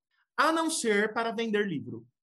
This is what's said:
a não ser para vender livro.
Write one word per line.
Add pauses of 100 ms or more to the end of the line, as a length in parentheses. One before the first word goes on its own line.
(360)
a
não
ser
para
vender
livro. (160)